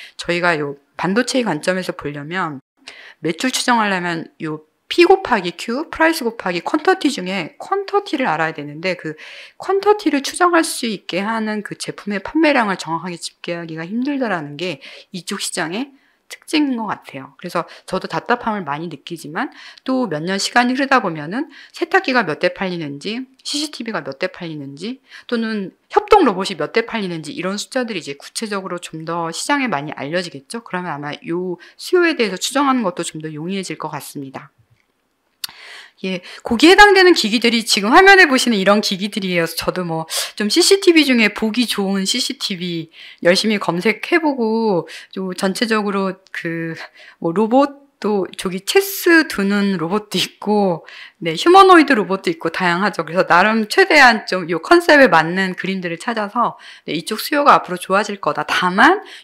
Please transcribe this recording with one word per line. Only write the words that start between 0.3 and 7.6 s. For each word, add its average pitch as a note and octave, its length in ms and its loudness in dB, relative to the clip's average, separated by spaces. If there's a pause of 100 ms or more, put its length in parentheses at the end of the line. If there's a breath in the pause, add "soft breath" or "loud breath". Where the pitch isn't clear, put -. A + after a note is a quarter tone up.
요 C#3+ 160 -4 (220)
반도체의 A#3+ 480 0
관점에서 F3+ 480 -2
보려면 D3 680 -8 (600 loud breath)
매출 F3+ 300 -2
추정하려면 G3 760 -2 (160)
요 D#3 180 -8 (280)
P F4 160 6
곱하기 A3+ 460 2
Q, B3+ 380 -6
프라이스 D#4+ 360 0
곱하기 F3+ 360 -4
퀀터티 E4+ 500 0
중에 F#3 480 -6
퀀터티를 G4 680 -4